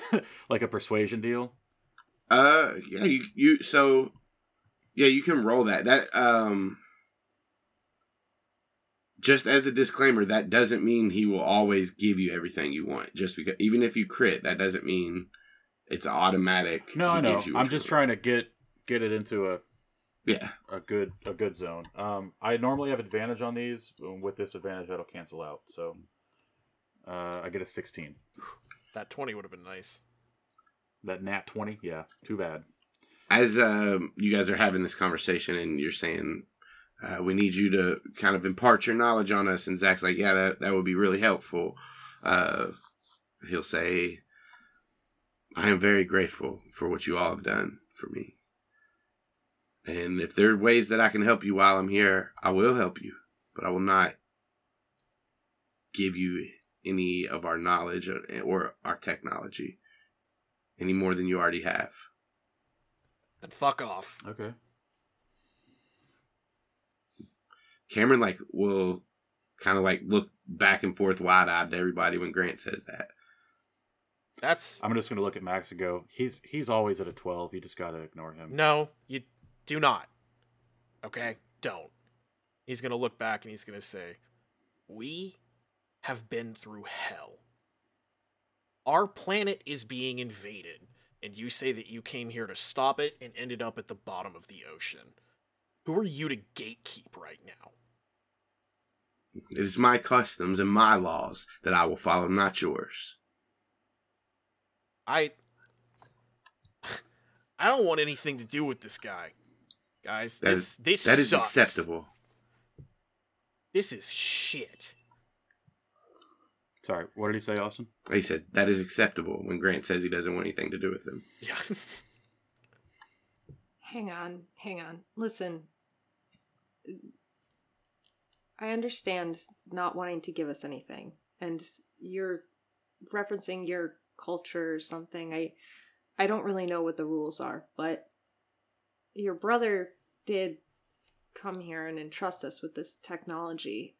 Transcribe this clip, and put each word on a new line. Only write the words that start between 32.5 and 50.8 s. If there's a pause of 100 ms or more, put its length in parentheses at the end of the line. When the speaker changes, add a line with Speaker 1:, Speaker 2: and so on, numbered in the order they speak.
Speaker 2:
As,
um,
you
guys
are
having
this
conversation
and
you're
saying, (560)
uh,
"We
need
you
to (160)
kind
of
impart
your
knowledge
on
us,"
and
Zach's
like,
"Yeah,
that,
that
would
be
really
helpful." (460)
Uh, (840)
he'll
say, (1300)
"I
am
very
grateful (100)
for
what
you
all
have
done (140)
for
me. (1500)
And
if
there
are
ways